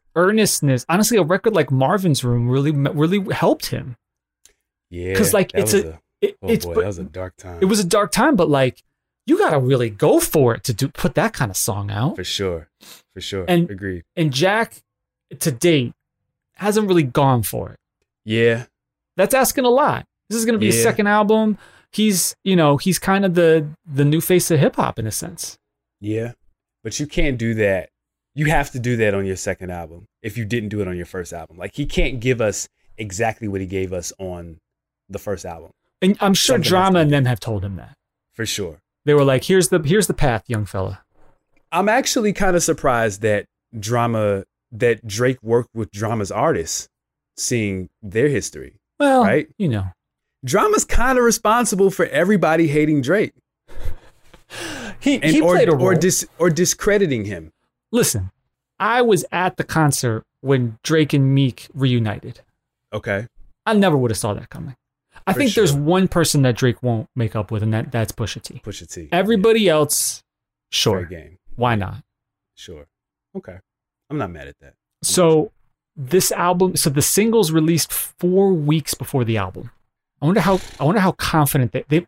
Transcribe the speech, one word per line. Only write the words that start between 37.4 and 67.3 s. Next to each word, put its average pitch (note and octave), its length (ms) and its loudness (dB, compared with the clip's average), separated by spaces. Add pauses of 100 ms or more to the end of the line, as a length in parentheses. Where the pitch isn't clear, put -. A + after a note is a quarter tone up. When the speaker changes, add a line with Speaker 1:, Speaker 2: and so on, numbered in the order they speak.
Speaker 1:
him G2 120 -8
that. A#1+ 200 -18 (360)
Speaker 2:
For A2+ 140 -8
sure. F2 320 -8 (260)
Speaker 1:
They D3 100 2
were C#3+ 100 4
like, C3 200 2
"Here's F#3 240 4
the, F3+ 120 2
here's F3 260 2
the - 80 -4
path, A#2 320 0
young G#2+ 180 -4
fella." G2 380 -8 (680)
Speaker 2:
I'm F#3 180 0
actually A3+ 420 0
kinda F3+ 280 0
surprised A#2 600 0
that G#2 240 0 (320)
Drama, G#2+ 680 -2 (260)
that A#2 360 0
Drake B2 360 -2
worked A#2 320 -2
with A2 160 -8
Drama's G#2+ 400 -4
artists, G#2+ 580 -2 (480)
seeing G2+ 540 -4 (100)
their A2 280 0
history. F2+ 500 -6 (200)
Speaker 1:
Well, C4+ 260 4
Speaker 2:
Right? C#3+ 240 0 (100)
Speaker 1:
you F#3+ 100 0
know. G#2 180 -2 (580)
Speaker 2:
Drama's A#3 400 0
kinda B3+ 360 2
responsible G#3+ 720 2
for F3 160 -2
everybody E3 640 2
hating D3+ 340 2
Drake. D#3+ 300 0 (1700)
Speaker 1:
He, C#4+ 160 2
Speaker 2:
And - 80 -4
Speaker 1:
he - 160 4
Speaker 2:
or, D4+ 160 4
Speaker 1:
played B3+ 120 4
a E3+ 40 4
Speaker 2:
or D3+ 180 2
Speaker 1:
role. F#3 80 4
Speaker 2:
dis-, E3+ 280 0 (120)
or F3 100 4
discrediting E3+ 760 0
him. E2+ 280 -10 (380)
Speaker 1:
Listen, A#2 400 0 (480)
I A3+ 240 0
was G#3+ 300 2
at F3 240 -2
the - 80 -6
concert C3 580 0 (180)
when B2 440 0
Drake D#3 280 2
and C3+ 220 4
Meek C3+ 400 0
reunited. A#2+ 640 -2 (520)
Speaker 2:
Okay. G#2+ 340 -4 (400)
Speaker 1:
I A3 80 0
never G3 220 4
would B2 160 2
have G#2 60 -4
saw G#2+ 160 -4
that - 160 -12
coming. - 260 -14 (500)
I F#3+ 60 0
Speaker 2:
For - 80 0
Speaker 1:
think B3+ 140 2
there's G3+ 180 4
Speaker 2:
sure. C#3+ 80 0
Speaker 1:
one F3 280 2
person D#3 340 2
that B2+ 140 2
Drake B2 260 0
won't A#2 320 -2
make A2+ 220 -4